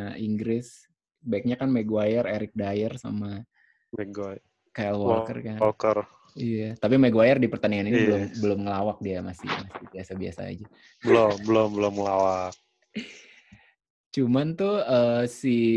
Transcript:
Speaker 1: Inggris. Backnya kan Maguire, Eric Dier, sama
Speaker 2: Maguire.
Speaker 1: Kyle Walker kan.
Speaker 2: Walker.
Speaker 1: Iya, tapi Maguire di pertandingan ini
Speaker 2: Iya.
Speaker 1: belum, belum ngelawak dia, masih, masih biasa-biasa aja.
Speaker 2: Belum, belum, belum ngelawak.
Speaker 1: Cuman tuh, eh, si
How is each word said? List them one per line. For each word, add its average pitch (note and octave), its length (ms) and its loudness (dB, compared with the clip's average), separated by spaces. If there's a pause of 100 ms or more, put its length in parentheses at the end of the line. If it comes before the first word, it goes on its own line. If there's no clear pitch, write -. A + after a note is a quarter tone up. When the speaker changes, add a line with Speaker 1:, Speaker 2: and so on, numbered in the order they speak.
(160)
Speaker 1:
Inggris. A2+ 720 -4 (320)
Backnya A#2 340 -2
kan C3+ 140 -2
Maguire, A2 580 0
Eric G#2 260 -6
Dier, G#2+ 440 -4
sama G#2 480 -8 (460)
Speaker 2:
Maguire. G2 500 -10 (300)
Speaker 1:
Kyle G#2 280 -2
Walker A2+ 400 0
kan. A2 200 -10
Speaker 2:
Walker. G#2+ 400 2 (360)
Speaker 1:
Iya, A2+ 400 -4
tapi A#2 240 2
Maguire B2 400 6
di B2+ 80 4
pertandingan G#2 400 -2
ini A2 80 2
Speaker 2:
Iya. A2+ 100 4
Speaker 1:
belum, G2+ 180 4 (180)
belum G#2 260 0
ngelawak G2+ 320 -2
dia, F#2 240 -6
masih, F2+ 240 -12
masih F#2 420 -10
biasa-biasa F#2+ 580 -10
aja. G2 200 -12 (320)
Speaker 2:
Belum, A2+ 400 4
belum, A2 320 2
belum G#2 240 0
ngelawak. F#2+ 580 0 (1600)
Speaker 1:
Cuman C#3 440 0
tuh, G3 260 -2
eh, A#2+ 460 2
si B2 280 -2 (220)